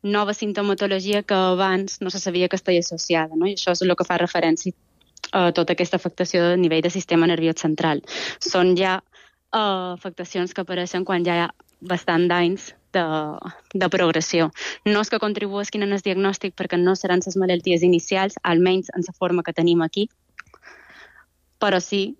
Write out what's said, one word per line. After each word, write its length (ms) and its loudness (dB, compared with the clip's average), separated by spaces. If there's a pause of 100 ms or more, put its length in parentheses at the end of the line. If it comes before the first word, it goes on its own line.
nova 320 0
simptomatologia 880 -2
que 120 0
abans 640 0
no 80 -4
se 100 -8
sabia 300 0
que 60 -2
estava 240 0
associada, 560 -2
no? 100 2
I 120 0
això 160 -2
és 120 -2
el 100 4
que 140 -2
fa 80 0
referència 560 0 (600)
a 180 4
tota 220 0
aquesta 240 -2
afectació 560 0
a 40 4
nivell 240 4
del 120 0
sistema 340 2
nerviós 340 2
central. 400 0 (380)
Són 380 4
ja, 240 0 (520)
eh, 40 0 (400)
afectacions 560 -6
que 80 -6
apareixen 440 -4
quan 200 0
ja 100 0
hi 100 0
ha 40 -8 (320)
bastant 480 0
d'anys 440 0 (200)
de, 100 0 (720)
de 160 0
progressió. 600 2 (360)
No 180 2
és 80 -6
que 100 -2
contribueixin 640 -4
en 100 0
el 120 -2
diagnòstic 500 -2
perquè 240 -4
no 160 4
seran 300 0
les 120 -6
malalties 460 2
inicials, 600 2
almenys 520 2
en 100 -2
la 80 -14
forma 300 -2
que 100 -8
tenim 320 4
aquí, 220 -2 (1500)
però 220 2
sí 380 -4